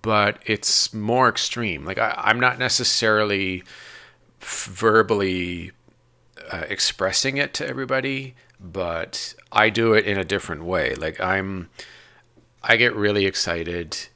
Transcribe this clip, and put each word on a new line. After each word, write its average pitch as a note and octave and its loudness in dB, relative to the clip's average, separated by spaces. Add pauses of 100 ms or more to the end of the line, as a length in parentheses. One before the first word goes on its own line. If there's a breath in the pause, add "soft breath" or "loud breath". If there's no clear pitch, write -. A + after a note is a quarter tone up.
but G#2+ 2
it's - 0
more A#2 2
extreme. G#2+ -2
Like, F2+ -6
I, A2+ 2
I'm A2+ 4
not B2 2
necessarily G#2+ 0 (800 loud breath)
f-, - -8
verbally, F#2+ 2 (800)
uh, E2 -8
expressing G2 -2
it C#3+ -2
to C#3+ -6
everybody, C3 -4 (240 soft breath)
but E2+ -6 (160)
I A2 4
do A2+ 2
it G#2+ 4
in G2+ 0
a F#2+ -2
different E2+ -4
way. D#2+ -2
Like, D#2+ -6
I'm, F#2+ -2 (920 loud breath)
I A#2 6
get A#2 4
really G#2 2
excited E2+ -4 (180)